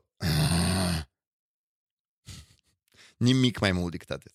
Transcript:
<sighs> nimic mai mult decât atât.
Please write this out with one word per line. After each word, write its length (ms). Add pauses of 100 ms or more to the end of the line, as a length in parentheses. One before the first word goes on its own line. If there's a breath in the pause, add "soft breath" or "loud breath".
(160)
<sighs> 880 (2000 loud breath)
nimic 420
mai 140
mult 180
decât 200
atât. 240